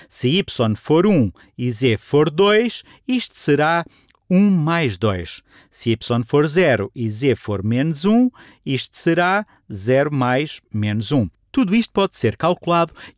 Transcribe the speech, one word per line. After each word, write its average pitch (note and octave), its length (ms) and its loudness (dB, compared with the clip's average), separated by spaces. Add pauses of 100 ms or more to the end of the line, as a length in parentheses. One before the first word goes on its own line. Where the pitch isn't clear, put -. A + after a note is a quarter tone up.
Se - 200 -4
y B2 480 0
for E3 300 2
um C#3+ 260 2 (260)
e B2 120 -4
z A#2 260 0
for D3+ 340 0
dois, G#3 540 2 (240)
isto B3+ 280 -4
será D#3+ 480 0 (460)
um G3 200 4
mais D#3+ 460 0
dois. F#2 460 -4 (280)
Se - 200 -4
y A#2 340 -2
for D3 220 2
zero C#3+ 480 0
e A#2 160 -4
z A#2 240 0
for G2+ 300 -6
menos C#3+ 400 -2
um, A#3+ 260 4 (340)
isto - 320 -6
será F3+ 480 0 (260)
zero C3 440 0
mais C3 460 -2 (120)
menos G#2+ 380 -2
um. B2 180 0 (220)
Tudo G#3+ 240 0
isto A#3 180 0
pode G3 240 0
ser G3+ 180 -2
calculado E3+ 600 -2 (240)